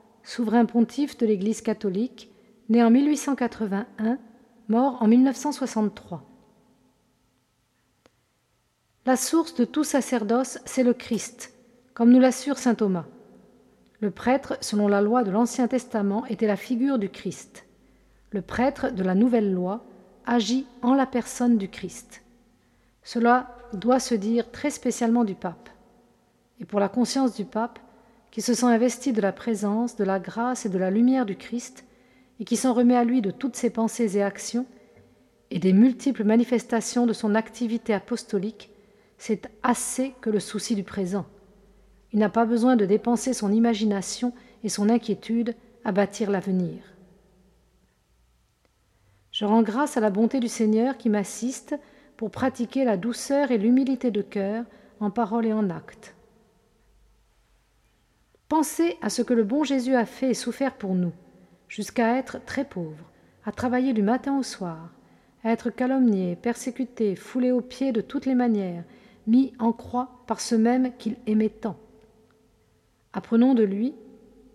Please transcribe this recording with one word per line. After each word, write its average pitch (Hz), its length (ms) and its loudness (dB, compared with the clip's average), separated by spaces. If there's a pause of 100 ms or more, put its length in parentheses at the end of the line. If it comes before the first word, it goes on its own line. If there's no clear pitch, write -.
(240)
souverain 233 400 2
pontife 240 540 0
de 240 80 0
l'Église 214 340 0
catholique, 214 720 -4 (380)
né 233 120 6
en 233 80 6
mille 277 200 6
huit 294 80 2
cent 277 180 -4
quatre-vingt-un, 220 840 -4 (520)
mort 240 340 2
en 220 60 4
mille 240 140 8
neuf 262 120 2
cent 294 160 -6
soixante-trois. 208 720 -6 (2750)
La 254 120 4
source 320 380 0
de 240 100 2
tout 294 180 -2
sacerdoce, 247 800 -2
c'est - 200 -2
le 240 100 4
Christ, - 600 -6 (400)
comme 233 160 4
nous 254 120 10
l'assure 262 360 2
saint 233 180 0
Thomas. 185 300 -2 (920)
Le 208 100 -2
prêtre, 262 520 -2
selon 208 260 0
la 202 140 2
loi 226 240 2
de 190 60 -2
l'Ancien 233 360 0
Testament, 220 600 -2
était 220 200 -2
la 202 80 2
figure 254 420 -2
du 196 120 -2
Christ. - 560 -12 (680)
Le 196 100 -4
prêtre 269 520 -2
de 185 100 -4
la 185 120 0
Nouvelle 220 360 4
Loi 185 320 -4 (420)
agit 240 400 0 (160)
en 247 120 2
la 269 120 4
personne 240 520 0
du 196 100 -2
Christ. - 540 -14 (840)
Cela 240 520 2 (160)
doit 233 260 2
se - 140 -2
dire 226 380 -2
très - 180 -4
spécialement 240 540 0
du 196 100 -2
pape. - 340 -10 (920)
Et 226 40 -12
pour 202 160 -2
la 196 100 2
conscience 247 460 0
du 208 80 -6
pape, 220 360 -6 (500)
qui 226 120 -10
se 240 120 0
sent 247 140 2
investi 240 460 2
de 214 60 0
la 196 120 4
présence, 214 640 -2
de 208 80 -2
la 190 160 0
grâce 233 480 -4
et - 20 -2
de 185 80 -2
la 185 140 0
lumière 247 340 4
du 196 100 -6
Christ, - 480 -12 (560)
et 214 60 -8
qui 240 100 0
s'en 254 160 2
remet 247 240 6
à 240 80 4
lui 240 180 2
de 196 100 -2
toutes 254 240 -6
ses 233 160 -2
pensées 220 440 -2
et 202 60 2
actions, 220 460 -4 (840)
et - 80 -6
des 185 160 4
multiples 240 500 4
manifestations 233 840 2
de 226 60 0
son 208 200 -2
activité 220 600 -2
apostolique, 202 760 -6 (480)
c'est - 320 -6 (140)
assez 254 580 -2
que 226 80 -4
le 208 100 2
souci - 360 -6
du 196 80 -4
présent. 190 420 -4 (840)
Il 214 80 2
n'a 214 100 4
pas 226 160 2
besoin 240 300 4
de 208 100 4
dépenser 233 480 0
son 208 180 -2
imagination 220 840 0 (300)
et 208 60 -4
son 202 180 0
inquiétude 233 680 0 (280)
à 214 80 -4
bâtir 202 380 0
l'avenir. 185 680 -4 (2250)
Je - 140 -4
rends 220 180 4
grâce 262 340 -2
à - 20 0
la 214 120 2
bonté 226 280 0
du 240 80 -2
Seigneur 226 480 0
qui 247 140 -2
m'assiste 214 640 -4 (400)
pour 220 140 -8
pratiquer 262 560 -2
la 220 100 2
douceur 247 540 -2
et 247 80 2
l'humilité 247 540 2
de 202 100 -2
cœur 208 440 -6 (340)
en 208 100 -2
parole 226 380 -2
et 220 40 0
en 214 200 0
acte. - 440 -16 (2250)
Pensez 320 540 0
à 214 80 -4
ce 240 140 -2
que 247 100 0
le 226 100 4
bon 262 200 0
Jésus 262 320 0
a 233 100 2
fait - 240 -4
et 233 60 2
souffert 262 400 -4
pour 190 180 -4
nous, 180 180 0 (560)
jusqu'à 226 480 -2
être 262 300 -6
très - 200 -6
pauvre, 160 440 -12 (360)
à 208 60 -6
travailler 254 420 -2
du 214 100 2
matin 254 340 0
au 262 60 -2
soir, 170 480 -10 (520)
à 226 80 0
être 226 200 -2
calomnié, 233 640 2
persécuté, 233 800 -4
foulé 254 360 -2
aux 247 100 2
pieds 269 300 -4
de 220 80 0
toutes - 280 -6
les 262 80 0
manières, 202 480 0 (420)
mis 254 320 4
en 226 160 0
croix - 540 -8
par 214 120 -4
ceux-mêmes 247 600 2
qu'il - 260 -6
aimait 214 240 2
tant. - 280 -8 (1300)
Apprenons 240 440 4
de 226 80 4
lui 208 320 -2 (600)